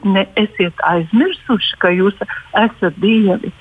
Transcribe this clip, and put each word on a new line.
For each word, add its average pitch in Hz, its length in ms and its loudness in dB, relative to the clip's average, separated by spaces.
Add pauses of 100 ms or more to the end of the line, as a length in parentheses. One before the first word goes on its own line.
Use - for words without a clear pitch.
neesiet 196 800 -2
aizmirsuši, 208 960 0
ka 180 120 2
jūs 185 260 2 (360)
esat 202 460 -2
dievi. 202 640 2